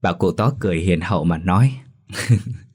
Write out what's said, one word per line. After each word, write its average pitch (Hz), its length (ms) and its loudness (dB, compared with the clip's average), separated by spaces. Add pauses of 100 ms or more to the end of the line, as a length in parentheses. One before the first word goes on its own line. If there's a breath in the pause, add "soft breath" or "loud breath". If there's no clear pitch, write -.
Bà 95 100 0
cụ 87 200 0
Tó 107 280 0
cười 87 200 -2
hiền 87 200 2
hậu 85 240 -2
mà 85 140 0
nói: 92 340 2 (360)
<laughs> - 480 -2 (180)